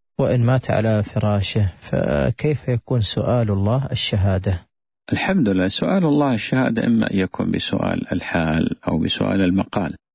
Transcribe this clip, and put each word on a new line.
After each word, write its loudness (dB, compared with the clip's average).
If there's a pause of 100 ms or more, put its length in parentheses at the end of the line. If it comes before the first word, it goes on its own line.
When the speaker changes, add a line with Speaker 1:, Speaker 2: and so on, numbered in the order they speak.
(180)
Speaker 1:
وإن 2
مات 2
على 2
فراشه". 0
فكيف -2
يكون -2
سؤال 0
الله 0
الشهادة؟ 0 (460)
Speaker 2:
الحمد 0
لله، 2
سؤال 0
الله 2
الشهادة 0
إما 2
أن 0
يكون -2
بسؤال -2
الحال -2 (120)
أو 0
بسؤال 0
المقال، 0 (200)